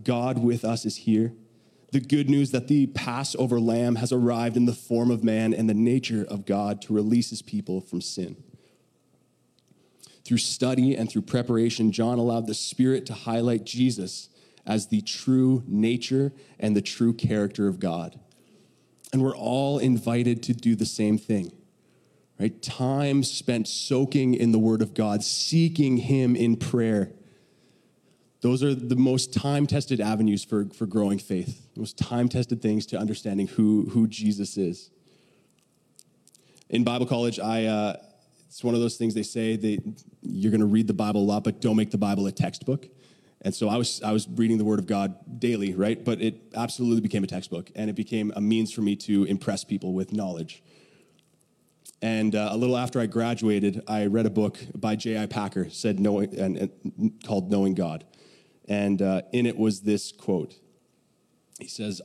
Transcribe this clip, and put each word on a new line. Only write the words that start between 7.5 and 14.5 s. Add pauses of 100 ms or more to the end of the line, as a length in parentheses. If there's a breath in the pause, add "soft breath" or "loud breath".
from
sin. (1900 soft breath)
Through
study
and
through
preparation,
John
allowed
the
Spirit
to
highlight
Jesus (380 soft breath)